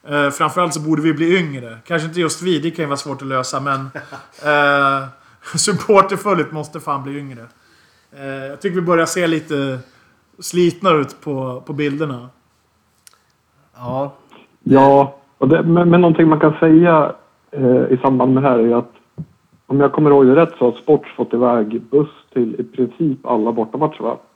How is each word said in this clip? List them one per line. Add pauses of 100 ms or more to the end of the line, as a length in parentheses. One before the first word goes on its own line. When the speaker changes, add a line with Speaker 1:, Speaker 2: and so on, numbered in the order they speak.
(120)
Speaker 1:
eh,
framförallt
så
borde
vi
bli
yngre.
Kanske
inte
just
vi,
det
kan
ju
vara
svårt
att
lösa,
men,
<laughs> (540)
eh, (480)
supporterföljet
måste
fan
bli
yngre. (680)
Eh,
jag
tycker
vi
börjar
se
lite (600)
slitna
ut
på,
på
bilderna. (1500)
Speaker 2:
Ja. (480)
Speaker 3:
Ja, (200)
och
det,
men,
men
någonting
man
kan
säga, (360)
eh,
i
samband
med
det
här
är
ju
att (760)
om
jag
kommer
ihåg
det
rätt
så
har
Sports
fått
iväg
buss (240)
till
i
princip
alla
bortamatcher,
va? (180)